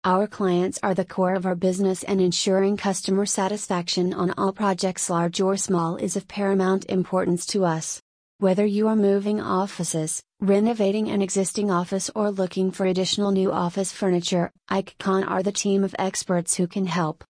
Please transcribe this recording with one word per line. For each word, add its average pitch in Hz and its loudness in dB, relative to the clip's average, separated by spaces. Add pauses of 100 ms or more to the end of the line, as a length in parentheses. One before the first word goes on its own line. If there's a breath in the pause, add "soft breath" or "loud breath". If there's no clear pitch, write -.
Our 190 2
clients 185 0
are 196 0
the 180 0
core 185 0
of 185 -2
our 180 0
business, 185 0
and 196 0
ensuring 190 2
customer 196 0
satisfaction 190 -2
on 180 0
all 190 0
projects, 190 -2
large 170 0
or 190 2
small, 175 0
is 202 -4
of 185 -6
paramount 196 0
importance 180 0
to 196 0
us. 160 -2 (380)
Whether 196 4
you 208 2
are 220 2
moving 202 2
offices, 185 -2 (200)
renovating 208 2
an 202 0
existing 196 0
office, 180 -2
or 208 0
looking 190 0
for 190 -2
additional 185 0
new 190 2
office 180 -2
furniture, 175 0 (160)
Icon 190 -2
are 190 -2
the 196 -2
team 196 2
of 180 -6
experts 185 -2
who 180 0
can 190 -2
help. 165 -2